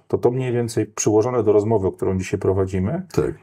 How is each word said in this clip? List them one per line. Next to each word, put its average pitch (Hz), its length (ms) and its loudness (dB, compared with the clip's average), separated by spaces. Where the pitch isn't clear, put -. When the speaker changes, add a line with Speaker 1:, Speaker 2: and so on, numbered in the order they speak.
Speaker 1:
To, - 100 0
to 120 120 4
mniej 127 220 -4
więcej 117 340 -2
przyłożone 113 560 0
do 104 100 4
rozmowy, 104 400 2
którą 95 260 -2
dzisiaj 92 220 -6
prowadzimy, 95 600 -2
Speaker 2:
Tak. - 200 0